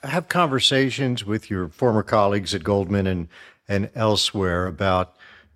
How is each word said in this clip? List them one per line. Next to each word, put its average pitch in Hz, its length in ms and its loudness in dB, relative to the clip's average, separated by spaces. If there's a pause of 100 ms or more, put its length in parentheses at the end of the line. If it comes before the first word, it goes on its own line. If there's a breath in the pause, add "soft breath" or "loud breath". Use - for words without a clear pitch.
have 160 260 -4
conversations 135 960 0
with 104 260 -4
your 92 180 -4
former 110 340 2
colleagues 101 520 2
at 90 80 -4
Goldman 101 440 0
and, 87 220 -2 (400 loud breath)
and 101 260 -2
elsewhere 95 720 0
about 92 480 -2 (400 loud breath)